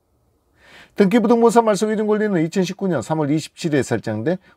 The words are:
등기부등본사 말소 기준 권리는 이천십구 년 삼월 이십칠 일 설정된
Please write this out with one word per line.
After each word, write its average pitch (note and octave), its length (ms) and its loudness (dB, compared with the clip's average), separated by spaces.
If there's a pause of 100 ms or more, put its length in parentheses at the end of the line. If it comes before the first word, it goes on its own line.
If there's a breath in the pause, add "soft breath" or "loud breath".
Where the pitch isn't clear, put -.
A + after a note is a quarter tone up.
(960 loud breath)
등기부등본사 A#3 680 4
말소 G#3+ 260 0
기준 G#3+ 200 -2
권리는 G#3 380 0
이천십구 F#3 420 -4
년 D3 160 -2
삼월 D#3+ 260 -2
이십칠 D#3 460 -4
일 E3 80 2
설정된 A#2 540 -4 (200 soft breath)